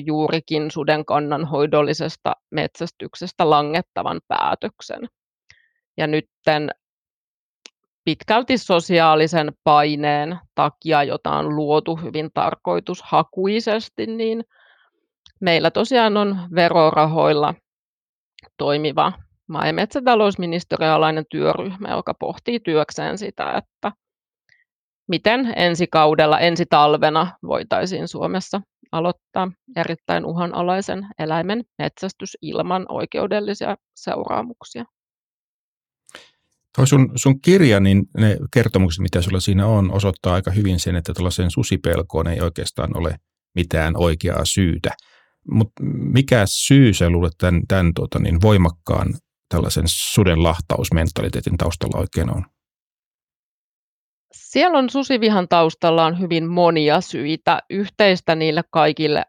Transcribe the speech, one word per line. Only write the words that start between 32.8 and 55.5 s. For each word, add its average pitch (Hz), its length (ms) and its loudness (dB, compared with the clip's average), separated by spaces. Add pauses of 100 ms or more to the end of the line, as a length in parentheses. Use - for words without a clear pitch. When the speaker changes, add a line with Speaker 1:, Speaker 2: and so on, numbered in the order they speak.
Speaker 1:
oikeudellisia 208 840 -6 (200)
seuraamuksia. - 880 -8 (1900)
Speaker 2:
Toi 131 120 4
sun, 131 280 4
sun 135 260 2
kirja, 160 380 6
niin 98 240 4 (140)
ne 104 200 4 (160)
kertomukset, 95 480 2
mitä 92 200 -2
sulla 92 180 -2
siinä 98 280 2
on, 101 240 2
osoittaa 95 420 0
aika 92 180 -2
hyvin 95 280 2
sen, 90 160 -2
että 85 180 -4
tällaiseen 90 380 -2
susipelkoon - 760 -2
ei 82 140 -2
oikeastaan - 560 -4
ole 82 180 -2 (400)
mitään 82 420 0
oikeaa 82 480 0
syytä. 85 440 0 (640)
Mut 110 180 2 (440)
mikä 127 320 4
syy 135 480 4
sä 87 160 2
luulet 85 280 0
tän, 87 300 2
tän, 87 260 2
tota - 260 -4
niin, 82 220 0
voimakkaan 95 720 2 (360)
tällaisen 78 380 0
suden 85 560 2
lahtausmentaliteetin - 1120 -2
taustalla - 420 -4
oikein - 300 -2
on? 90 160 -4 (1900)
Speaker 1:
Siellä 320 440 0
on 262 120 2
susivihan 220 580 0
taustalla 165 580 4